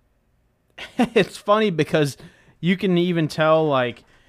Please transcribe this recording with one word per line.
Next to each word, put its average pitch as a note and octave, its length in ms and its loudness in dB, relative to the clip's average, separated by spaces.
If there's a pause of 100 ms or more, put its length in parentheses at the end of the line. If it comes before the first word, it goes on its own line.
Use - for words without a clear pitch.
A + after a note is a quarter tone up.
(180)
<laughs> - 800 -20
it's - 380 0
funny G#3+ 360 0
because D3+ 440 -2 (460)
you F3+ 160 0
can F3+ 200 0
even E3+ 300 0
tell, D#3+ 400 2
like, B2+ 380 -2 (240)